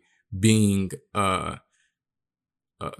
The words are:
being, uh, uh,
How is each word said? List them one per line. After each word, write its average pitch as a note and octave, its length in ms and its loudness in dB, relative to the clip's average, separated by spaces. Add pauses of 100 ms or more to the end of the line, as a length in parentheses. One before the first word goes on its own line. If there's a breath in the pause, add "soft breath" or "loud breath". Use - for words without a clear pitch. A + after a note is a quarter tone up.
(380)
being, G2+ 540 2 (220)
uh, F#2 440 -2 (1200)
uh, G2+ 200 -10